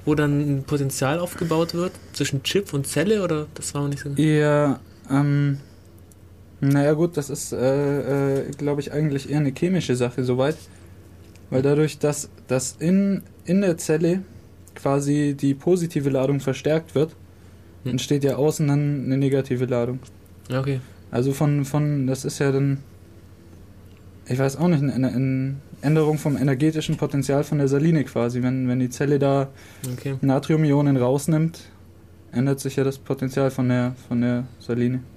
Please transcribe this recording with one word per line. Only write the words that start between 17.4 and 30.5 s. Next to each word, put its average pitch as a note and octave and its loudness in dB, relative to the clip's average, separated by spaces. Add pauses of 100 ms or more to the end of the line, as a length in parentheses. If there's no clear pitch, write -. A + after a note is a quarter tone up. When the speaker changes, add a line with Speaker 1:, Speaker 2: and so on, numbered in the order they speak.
Speaker 1:
Hm. B2+ -4
Speaker 2:
entsteht C#3 -2
ja C3+ 2
außen D#3 0
dann C#3+ 0
eine C3 0
negative C3+ 0
Ladung. B2 -2 (500)
Speaker 1:
Ja, B2+ -2
okay. C3+ -2 (320)
Speaker 2:
Also B2+ 0
von, C#3+ 0
von, D3 0
das C3 -4
ist - -8
ja C#3 2
dann, C#3 0 (1500)
ich B2 -2
weiß C3+ 0
auch D#3+ 2
nicht, D#3+ 4
eine, C#3 0
eine C3 0 (260)
Änderung D3+ 2
vom D3 -2
energetischen D3+ 0
Potenzial C#3+ 0
von D3+ -2
der C#3 2
Saline C#3+ 2
quasi. A#2+ -2
Wenn, B2+ 0
wenn B2 0
die B2 0
Zelle C#3+ 0
da C#3 2 (440)
Speaker 1:
Okay. C3+ -8
Speaker 2:
Natriumionen C#3+ 2